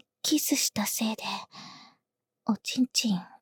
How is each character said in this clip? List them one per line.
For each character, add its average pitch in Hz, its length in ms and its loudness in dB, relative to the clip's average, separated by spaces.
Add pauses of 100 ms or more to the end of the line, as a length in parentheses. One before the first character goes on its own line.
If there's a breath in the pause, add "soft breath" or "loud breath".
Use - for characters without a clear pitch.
(220)
キ 311 160 4
ス - 180 2
し - 180 0
た 208 100 0
せ 220 280 -2
い 214 40 -6
で、 - 60 -12 (1200 loud breath)
お 214 140 0
ち - 240 -2
ん 247 60 6
ち - 260 2
ん、 180 120 -4 (160)